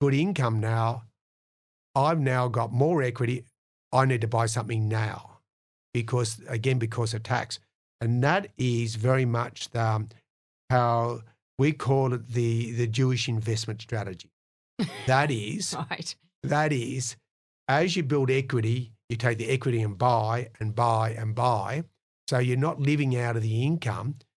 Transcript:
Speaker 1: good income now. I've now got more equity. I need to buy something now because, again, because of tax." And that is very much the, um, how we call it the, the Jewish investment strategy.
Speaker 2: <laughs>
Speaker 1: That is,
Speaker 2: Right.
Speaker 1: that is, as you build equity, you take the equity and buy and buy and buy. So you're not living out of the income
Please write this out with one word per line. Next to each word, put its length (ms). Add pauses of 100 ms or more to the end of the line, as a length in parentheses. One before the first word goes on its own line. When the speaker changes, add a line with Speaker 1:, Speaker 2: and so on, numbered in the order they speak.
Speaker 1:
good 120
income 460
now. 440 (920)
I've 240
now 280
got 260
more 280
equity. 440 (480)
I 120
need 160
to 60
buy 200
something 420
now 500 (540)
because, 540
again, 320
because 340
of 100
tax." 360 (420)
And 220
that 340
is 380
very 300
much 440
the, 140
um, 260 (600)
how 520 (360)
we 140
call 420
it 140
the, 460
the 140
Jewish 400
investment 540
strategy. 480 (500)
Speaker 2:
<laughs> 280
Speaker 1:
That 240
is, 420 (160)
Speaker 2:
Right. 240 (300)
Speaker 1:
that 300
is, 420 (540)
as 260
you 80
build 260
equity, 600 (180)
you 60
take 240
the 100
equity 320
and 160
buy 520 (100)
and 160
buy 360
and 220
buy. 520 (440)
So 100
you're 180
not 240
living 360
out 200
of 40
the 220
income 520 (240)